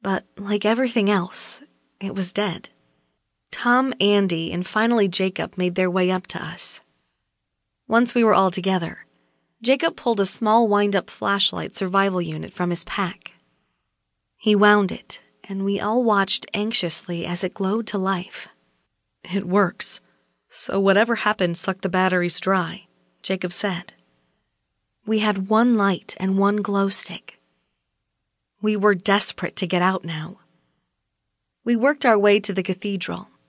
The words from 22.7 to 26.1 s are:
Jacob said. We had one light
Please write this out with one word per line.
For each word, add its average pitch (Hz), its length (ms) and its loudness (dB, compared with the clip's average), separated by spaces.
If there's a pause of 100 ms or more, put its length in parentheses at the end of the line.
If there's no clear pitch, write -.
Jacob 185 300 -4
said. 180 420 -4 (1120)
We 214 140 0
had 196 300 -2
one 233 260 4
light 196 420 0